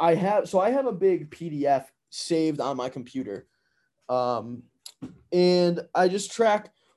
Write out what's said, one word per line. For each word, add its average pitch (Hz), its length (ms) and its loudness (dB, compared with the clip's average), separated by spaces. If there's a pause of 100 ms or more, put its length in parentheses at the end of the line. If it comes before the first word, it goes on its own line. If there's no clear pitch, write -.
I 165 160 4
have, 202 320 0
so 196 100 0
I 196 120 2
have 269 160 0
a 226 60 -2
big 170 380 0
P 170 180 -12
D 143 180 -4
F 135 260 0 (180)
saved 160 500 -2
on 131 160 -2
my 127 120 -6
computer. 120 580 -10 (640)
Um, 123 560 -4 (680)
and 180 480 4 (140)
I 180 140 4
just 196 240 -4
track 214 400 0 (240)